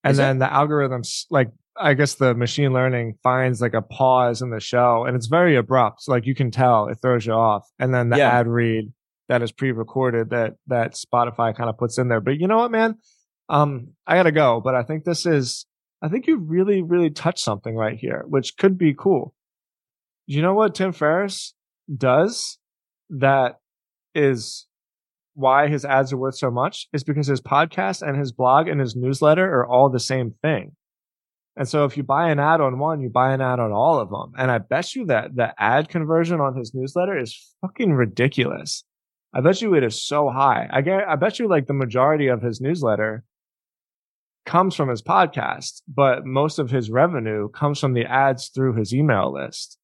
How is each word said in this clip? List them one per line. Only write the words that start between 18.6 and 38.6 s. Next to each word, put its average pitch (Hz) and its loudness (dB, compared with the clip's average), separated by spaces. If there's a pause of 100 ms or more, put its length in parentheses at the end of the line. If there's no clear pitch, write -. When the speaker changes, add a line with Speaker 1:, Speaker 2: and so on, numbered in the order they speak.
Speaker 1:
be 160 2
cool. 165 -2 (960)
You 147 -2
know 180 2
what 214 2
Tim 190 -2
Ferriss 175 -2 (440)
does 143 0 (500)
that 135 2 (540)
is 135 -2 (680)
why 139 4
his 143 -2
ads 135 2
are 131 -4
worth 135 -4
so 131 -2
much 131 -4
is 139 -4
because 147 -2
his 135 -2
podcast 165 -2
and 139 -4
his 135 -4
blog 131 2
and 147 -2
his 123 -4
newsletter 151 2
are 139 0
all 127 4
the 127 -2
same 123 -4 (100)
thing. 151 -4 (800)
And 139 -4
so 147 2
if 127 -4
you 143 -4
buy 147 2
an 143 2
ad 156 4
on 127 0
one, 151 -2
you 127 -6
buy 127 2
an 131 -2
ad 127 -2
on 110 0
all 135 2
of 98 -6
them. - -10
And 127 0
I 117 2
bet 135 -4
you 254 -8
that 123 -2
the 120 0
ad 123 2
conversion 165 -2
on 131 -2
his 113 -10
newsletter 175 -4
is - -10
fucking 190 -2
ridiculous. 127 -2 (520)